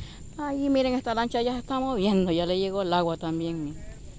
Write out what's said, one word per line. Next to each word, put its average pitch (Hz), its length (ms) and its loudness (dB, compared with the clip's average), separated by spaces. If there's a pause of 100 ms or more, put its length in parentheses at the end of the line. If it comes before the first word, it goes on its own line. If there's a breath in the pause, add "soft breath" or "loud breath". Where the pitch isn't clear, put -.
(360 loud breath)
Ahí, 285 320 -2
miren, 262 260 4
esta 247 200 0
lancha 233 280 0
ya 247 100 2
se 254 60 -2
está 262 220 -2
moviendo, 202 500 2
ya 170 160 2
le 180 120 2
llegó 196 240 0
el 175 100 0
agua 170 240 2
también, 165 480 -2
miren. 156 200 -8 (340)